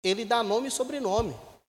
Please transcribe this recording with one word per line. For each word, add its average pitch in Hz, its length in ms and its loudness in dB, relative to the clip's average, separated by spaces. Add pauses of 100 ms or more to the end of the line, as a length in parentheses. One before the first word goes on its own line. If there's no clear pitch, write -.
ele 196 220 0
dá 233 180 2
nome 220 260 0
e 262 40 -4
sobrenome 226 640 -2 (320)